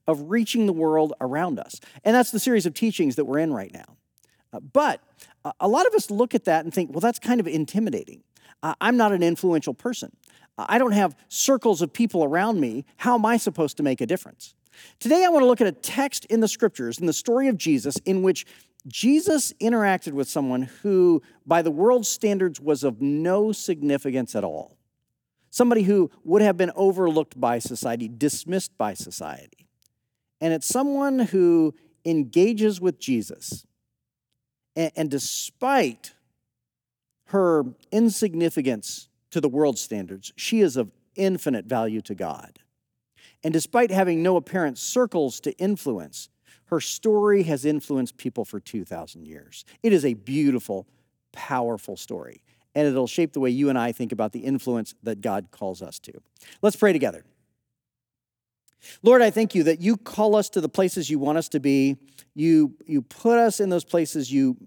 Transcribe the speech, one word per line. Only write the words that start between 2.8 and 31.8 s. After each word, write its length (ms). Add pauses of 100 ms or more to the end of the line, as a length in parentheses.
that 80
we're 140
in 140
right 200
now. 240 (560)
Uh, 80
but 420 (420)
a, 160
a 80
lot 180
of 80
us 160
look 240
at 100
that 200
and 80
think, 180
"Well, 100
that's 180
kind 220
of 60
intimidating. 760 (400)
Uh, 180
I'm 160
not 160
an 100
influential 520
person. 400 (440)
Uh, 100
I 100
don't 140
have 240 (120)
circles 520
of 120
people 300
around 380
me. 240 (140)
How 160
am 100
I 140
supposed 400
to 40
make 200
a 40
difference?" 480 (460)
Today, 240
I 60
want 120
to 40
look 160
at 40
a 60
text 540
in 140
the 80
scriptures, 500
in 80
the 80
story 340
of 80
Jesus, 480
in 180
which 240 (400)
Jesus 720
interacted 520
with 160
someone 340
who, 580 (240)
by 160
the 120
world's 360
standards, 520
was 240
of 180
no 480
significance 840
at 80
all. 320 (720)
Somebody 320
who 260 (140)
would 180
have 160
been 200
overlooked 640
by 180
society, 480
dismissed 720
by 160
society. 720 (760)
And 140
it's 140
someone 500
who 560 (300)